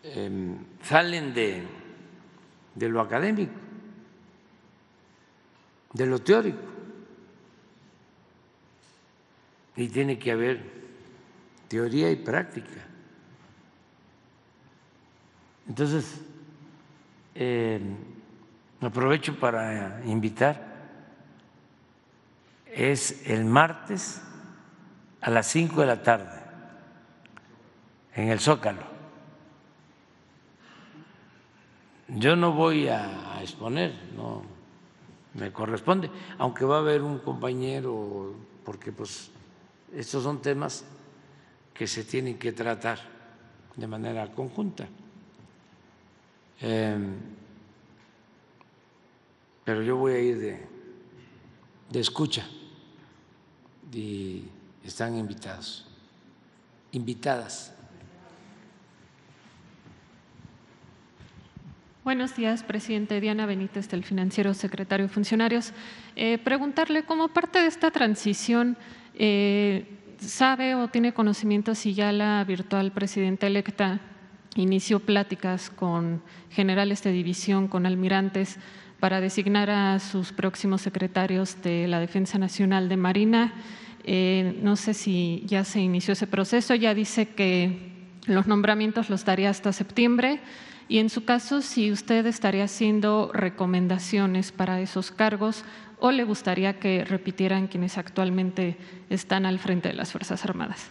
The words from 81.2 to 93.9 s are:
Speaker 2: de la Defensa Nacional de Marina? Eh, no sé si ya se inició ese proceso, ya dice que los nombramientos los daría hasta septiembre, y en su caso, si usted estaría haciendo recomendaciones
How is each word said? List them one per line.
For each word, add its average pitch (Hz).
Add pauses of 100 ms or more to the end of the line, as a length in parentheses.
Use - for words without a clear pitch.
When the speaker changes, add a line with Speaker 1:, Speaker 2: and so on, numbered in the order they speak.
Speaker 2:
de 170
la 175
Defensa 190
Nacional 190
de 190
Marina? 214 (500)
Eh, 185
no 208
sé 214
si 175
ya 196
se 202
inició 185
ese 196
proceso, 233
ya 220
dice 214
que 185 (360)
los 190
nombramientos 214
los 190
daría 190
hasta 196
septiembre, 247 (480)
y 220
en 220
su 226
caso, 247
si 214
usted 226
estaría 202
haciendo 214
recomendaciones 185